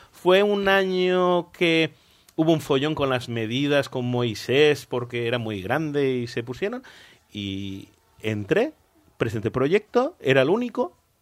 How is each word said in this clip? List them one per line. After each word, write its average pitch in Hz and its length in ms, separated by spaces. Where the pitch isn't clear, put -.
Fue 185 320
un 202 260
año 180 840
que 165 400
hubo 160 180
un 151 80
follón 147 320
con 139 160
las 123 180
medidas, 131 640
con 123 160
Moisés, 123 800
porque 120 400
era 120 120
muy 110 220
grande 139 540
y 120 120
se 120 160
pusieron. 196 400
Y 98 580
entré, 156 500
presenté 110 320
proyecto, 208 720
era 131 200
el 131 80
único, 240 480